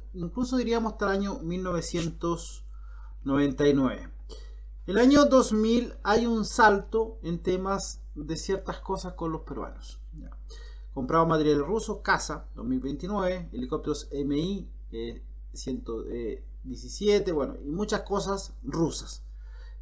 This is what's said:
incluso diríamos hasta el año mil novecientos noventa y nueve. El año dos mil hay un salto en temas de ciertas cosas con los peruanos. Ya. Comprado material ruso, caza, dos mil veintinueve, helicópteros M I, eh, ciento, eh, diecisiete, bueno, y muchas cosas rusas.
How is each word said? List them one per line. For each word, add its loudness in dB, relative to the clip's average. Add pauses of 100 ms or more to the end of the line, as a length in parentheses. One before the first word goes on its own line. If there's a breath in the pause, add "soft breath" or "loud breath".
(120)
incluso -2
diríamos 2
hasta -2
el 2
año -2
mil -4
novecientos -2 (580 soft breath)
noventa 4
y 8
nueve. 0 (760 loud breath)
El 2
año 10
dos 8
mil 4
hay 4
un 2
salto 4
en -2
temas 0 (140)
de -4
ciertas -4
cosas -4
con -4
los -4
peruanos. -10 (180)
Ya. -12 (560 loud breath)
Comprado 4
material 4
ruso, -2
caza, -2
dos -10
mil 0
veintinueve, -2
helicópteros -4
M -2
I, -2 (220)
eh, -8 (300)
ciento, -6
eh, -6 (180)
diecisiete, 2
bueno, 0
y -6
muchas -2
cosas -2 (100)
rusas. -2 (580 soft breath)